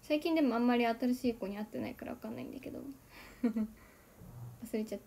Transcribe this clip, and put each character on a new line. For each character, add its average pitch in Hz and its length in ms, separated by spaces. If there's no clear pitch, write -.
最 302 180
近 330 140
で 320 80
も 233 140
あ - 20
ん 240 80
ま 247 100
り 240 100
新 247 280
し 254 160
い 226 40
子 196 140
に 202 80
会 214 80
っ - 20
て - 120
な - 100
い - 60
か - 100
ら - 80
わ - 60
か 220 100
ん 226 60
な 247 80
い - 20
ん - 80
だ - 80
け - 100
ど。 - 100
<laughs> - 640
忘 - 1300
れ 214 120
ち - 100
ゃ - 40
っ - 80